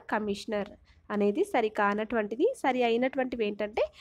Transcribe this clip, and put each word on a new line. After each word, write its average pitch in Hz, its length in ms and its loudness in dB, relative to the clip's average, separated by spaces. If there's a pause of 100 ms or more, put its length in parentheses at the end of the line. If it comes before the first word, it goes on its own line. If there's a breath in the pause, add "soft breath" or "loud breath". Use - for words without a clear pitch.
(120)
కమిషనర్ 208 580 -2 (400)
అనేది 208 340 2
సరి 233 240 2
కానటువంటిది. 214 920 0
సరి 254 280 2
అయినటువంటివి 254 560 0
ఏంటంటే 214 380 -2 (160 loud breath)